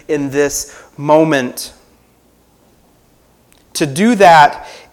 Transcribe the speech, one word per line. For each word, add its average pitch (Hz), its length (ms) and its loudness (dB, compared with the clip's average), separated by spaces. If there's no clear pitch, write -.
in 143 220 -6
this 143 460 -6
moment." 147 720 -2
To 170 120 -6
do 185 300 -2
that 170 520 4